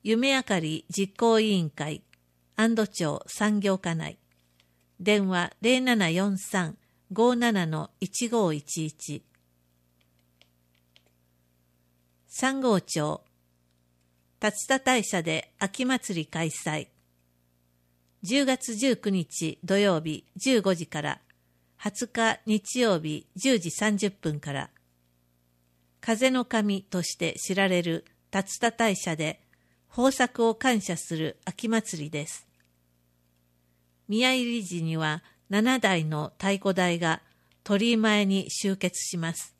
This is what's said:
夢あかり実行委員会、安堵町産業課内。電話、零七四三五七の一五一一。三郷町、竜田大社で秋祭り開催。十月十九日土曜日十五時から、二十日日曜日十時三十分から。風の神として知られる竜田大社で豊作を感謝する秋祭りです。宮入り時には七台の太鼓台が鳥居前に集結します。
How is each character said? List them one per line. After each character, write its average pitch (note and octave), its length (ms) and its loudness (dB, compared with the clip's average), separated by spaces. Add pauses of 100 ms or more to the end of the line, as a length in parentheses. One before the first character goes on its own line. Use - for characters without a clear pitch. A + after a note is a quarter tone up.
夢 A#3+ 320 2
あ C4 80 0
か F#3+ 160 0
り D#3 300 -4
実 G3 280 -2
行 A3+ 220 4
委 G#3+ 120 2
員 F3 180 2
会、 D3 340 -8 (520)
安 A3+ 200 2
堵 G#3+ 120 2
町 D3+ 400 -4
産 G#3 320 0
業 G3 180 2
課 F3 160 -4
内。 D#3+ 240 -6 (840)
電 G3+ 280 2
話、 F#3 340 0
零 B3+ 200 4
七 A#3 300 2
四 F#3+ 260 2
三 F3+ 400 -2 (340)
五 A#3 240 4
七 A#3 300 2
の D#3 340 -4
一 A3 300 -4
五 G#3+ 240 2
一 D3+ 320 -6
一。 D3+ 380 -10 (3000)
三 C4+ 340 -2
郷 A3+ 200 4
町、 D3+ 420 -4 (1160)
竜 G#3+ 100 0 (160)
田 C4+ 120 2
大 B3+ 240 2
社 F3+ 200 -2
で D#3+ 360 -4
秋 G3 260 -4
祭 A#3+ 360 -2
り D3+ 60 -6
開 E3 220 -2
催。 D3+ 380 -6 (1300)
十 C4 240 2
月 B3+ 300 -2
十 A#3 220 2
九 - 120 -2
日 E3+ 540 -2
土 F#3+ 140 2
曜 G3 240 4
日 D#3 240 -6 (100)
十 C4 260 2
五 F#3+ 120 2
時 E3 140 -4
か D3+ 140 -6
ら、 D3 200 -6 (560)
二 G#3 140 -6
十 A#3 160 -6
日 A3+ 380 0
日 G#3+ 340 0
曜 G#3+ 200 4
日 D3+ 360 -6
十 B3 240 4
時 E3 120 -4
三 G#3 260 0
十 G3 140 0
分 D3+ 280 -4
か C#3+ 140 -8
ら。 C#3 160 -6 (1300)
風 A#3 280 2
の B3+ 160 0
神 G#3 380 0
と - 180 -4
し - 140 -6
て E3 180 -4
知 - 220 -6
ら G3 120 2
れ F3+ 140 2
る E3+ 240 -2 (260)
竜 F#3+ 120 0 (160)
田 A#3 120 2
大 A3+ 240 0
社 F3 200 -4
で D#3 260 -6 (480)
豊 B3+ 220 2
作 B3 340 0
を A3+ 100 2
感 A#3 260 2
謝 E3+ 160 -4
す - 180 -8
る D#3 300 -4
秋 A3 240 -6
祭 G#3+ 360 -2
り D3+ 40 -12
で D3 180 -6
す。 - 200 -16 (1600)
宮 A#3+ 260 2
入 B3+ 120 2
り A#3 180 -2
時 F3 200 -4
に D#3+ 140 -2
は D#3 260 -2 (260)
七 A3+ 300 2
台 F#3 240 2
の D#3 340 -4
太 G3 160 0
鼓 G3 200 0
台 F3 260 2
が E3 220 -2 (420)
鳥 G#3 300 2
居 A3+ 40 4
前 G#3+ 280 4
に G3 240 2
集 F#3+ 260 -2
結 F#3 260 -4
し - 160 -6
ま E3 160 -4
す。 - 260 -12